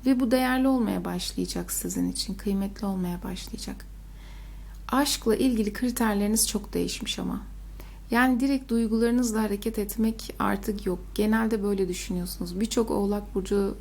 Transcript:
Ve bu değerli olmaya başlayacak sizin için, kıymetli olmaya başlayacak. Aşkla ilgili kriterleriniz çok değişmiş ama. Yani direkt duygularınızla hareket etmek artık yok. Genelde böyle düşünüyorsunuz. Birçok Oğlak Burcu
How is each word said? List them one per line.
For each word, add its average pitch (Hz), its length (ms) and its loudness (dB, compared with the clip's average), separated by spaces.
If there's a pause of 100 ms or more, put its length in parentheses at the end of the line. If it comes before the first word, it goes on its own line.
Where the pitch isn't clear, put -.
Ve 254 140 6
bu 247 120 4
değerli 254 360 4
olmaya 202 380 2
başlayacak 175 640 -2
sizin 180 400 0
için, 185 220 -4
kıymetli 196 540 -2
olmaya 180 360 -2
başlayacak. - 640 -8 (1000)
Aşkla 262 480 2
ilgili 220 380 2
kriterleriniz 220 760 2
çok - 260 -4
değişmiş - 460 -2
ama. - 220 -4 (720)
Yani 247 280 4
direkt 269 300 2
duygularınızla 233 720 2
hareket 214 380 -2
etmek 220 600 -2
artık 202 460 0
yok. 180 140 -2 (160)
Genelde 220 480 2
böyle 196 240 2
düşünüyorsunuz. 180 720 -4
Birçok 233 320 2
Oğlak 208 440 0
Burcu 202 460 0